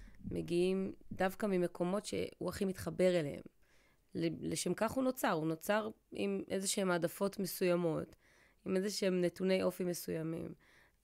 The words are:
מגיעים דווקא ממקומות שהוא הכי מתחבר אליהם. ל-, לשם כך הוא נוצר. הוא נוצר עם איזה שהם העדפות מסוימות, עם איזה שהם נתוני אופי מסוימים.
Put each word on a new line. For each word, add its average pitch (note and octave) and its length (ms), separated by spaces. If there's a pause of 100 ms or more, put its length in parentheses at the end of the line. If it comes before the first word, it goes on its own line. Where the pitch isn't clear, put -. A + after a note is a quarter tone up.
(300)
מגיעים F3+ 600 (200)
דווקא F#3+ 340
ממקומות F3+ 580
שהוא - 440
הכי F3+ 160
מתחבר F3+ 560
אליהם. C#3+ 220 (720)
ל-, E3 380
לשם F3 220
כך A3 180
הוא C4 120
נוצר. B3+ 260
הוא D#3+ 160
נוצר G#3 440 (220)
עם G3 360
איזה F#3+ 200
שהם F#3+ 220
העדפות F3 480
מסוימות, F3 800 (480)
עם F#3+ 120
איזה F#3+ 140
שהם F#3 300
נתוני F#3 420
אופי F#3 220
מסוימים. E3 680 (500)